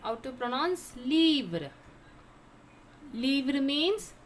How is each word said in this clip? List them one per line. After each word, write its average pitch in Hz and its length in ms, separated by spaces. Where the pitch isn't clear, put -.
How 226 140
to 226 160
pronounce? 262 640
Livre. 254 640
Livre 269 460
means 294 540